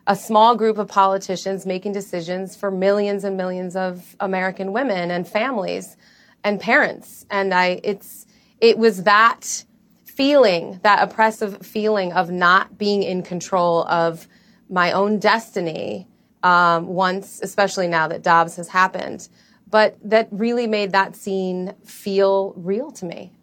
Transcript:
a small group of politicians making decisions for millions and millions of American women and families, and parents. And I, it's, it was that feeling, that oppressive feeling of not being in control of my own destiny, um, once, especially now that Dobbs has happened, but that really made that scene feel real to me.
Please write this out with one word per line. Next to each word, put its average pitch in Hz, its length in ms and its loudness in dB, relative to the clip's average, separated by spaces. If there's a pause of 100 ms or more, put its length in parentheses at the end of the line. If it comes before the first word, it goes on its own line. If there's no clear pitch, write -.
a 202 80 2
small 220 400 4
group 220 220 0
of 208 120 -4
politicians 196 760 0
making 190 280 -4
decisions 190 640 -8
for 202 160 -6
millions 202 540 0
and 196 120 -4
millions 185 380 -6
of 185 460 -8
American 190 520 -4
women 196 380 -2
and 175 160 -4
families, 208 680 -6 (480)
and 208 160 -2
parents. - 680 -2
And 196 220 -2
I, 180 300 2
it's, - 440 -8 (340)
it 226 180 6
was 220 240 2
that 214 600 2 (400)
feeling, 233 800 2
that 208 180 4
oppressive 220 640 -2
feeling 208 460 -2
of 175 180 0
not 180 480 2
being 202 240 0
in 185 200 -4
control 175 680 0
of 165 400 -2 (420)
my 175 220 2
own 202 260 0
destiny, 190 880 -2 (360)
um, 175 440 4
once, 185 560 -4
especially 196 460 -2
now 160 200 0
that 165 140 -8
Dobbs 170 340 2
has 175 120 -14
happened, - 600 -2 (400)
but 214 360 2
that 220 260 0
really 233 360 -2
made 208 260 -2
that 196 240 0
scene 185 580 -6 (100)
feel 196 720 -2
real 196 360 -6
to 208 120 -14
me. - 280 -14 (100)